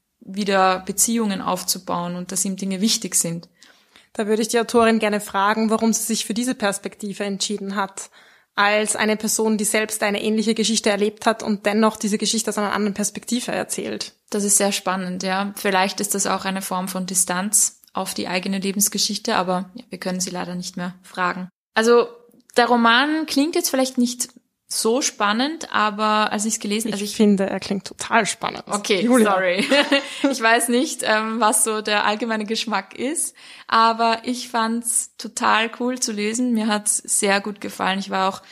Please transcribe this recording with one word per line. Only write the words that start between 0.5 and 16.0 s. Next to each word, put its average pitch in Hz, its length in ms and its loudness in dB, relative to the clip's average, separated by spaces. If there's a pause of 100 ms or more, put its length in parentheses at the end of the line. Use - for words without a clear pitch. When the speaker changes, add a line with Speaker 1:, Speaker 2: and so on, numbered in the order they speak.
Speaker 1:
Beziehungen 202 640 0
aufzubauen 175 760 -4
und 180 160 -10
dass 185 100 -2
ihm 190 140 -4
Dinge 190 240 -4
wichtig 214 340 0
sind. 170 320 -2 (680)
Speaker 2:
Da 214 140 -4
würde 220 140 2
ich 220 80 0
die 233 100 2
Autorin 226 400 4
gerne 208 220 0
fragen, 208 480 0
warum 214 240 2
sie - 100 -4
sich - 220 -2
für 220 80 -4
diese 247 200 -2
Perspektive 202 680 -6
entschieden 196 540 -4
hat, - 320 -6 (460)
als 214 420 2
eine 214 180 2
Person, 220 420 0
die 214 60 0
selbst 214 400 0
eine 202 180 0
ähnliche 220 320 2
Geschichte 220 360 0
erlebt 202 360 0
hat 220 180 0
und 202 220 -2
dennoch 214 300 2
diese 208 220 -2
Geschichte 220 320 -2
aus 208 80 -4
einer 208 160 0
anderen 202 200 0
Perspektive 208 600 -4
erzählt. - 600 -6 (160)
Speaker 1:
Das 208 140 -2
ist 202 140 4
sehr 202 160 2
spannend, 185 500 -4
ja. 196 320 -2
Vielleicht 196 460 0